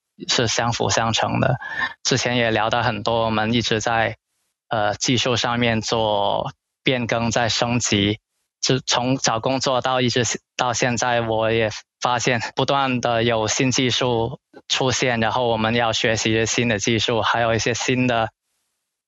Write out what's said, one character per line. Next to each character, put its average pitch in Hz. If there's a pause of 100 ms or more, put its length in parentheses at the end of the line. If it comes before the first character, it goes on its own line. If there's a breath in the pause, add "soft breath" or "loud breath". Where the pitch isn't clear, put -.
(280)
是 120
相 117
辅 110
相 113
成 113
的。 123 (440 loud breath)
之 127
前 123
也 117
聊 110
到 117
很 110
多， 113
我 113
们 110
一 120
直 110
在， 113 (520)
呃， 104
技 127
术 120
上 120
面 117
做 104 (300)
变 123
更、 117
在 120
升 120
级。 104 (420)
就 -
从 127
找 113
工 131
作 127
到 131
一 120
直 127 (320)
到 123
现 127
在， 120
我 110
也 113 (280)
发 123
现 120 (140)
不 131
断 135
的 117
有 113
新 131
技 131
术 120 (300)
出 131
现， 120
然 113
后 120
我 117
们 110
要 117
学 113
习 110
新 120
的 107
技 113
术， 110
还 117
有 113
一 110
些 120
新 127
的， 117 (760)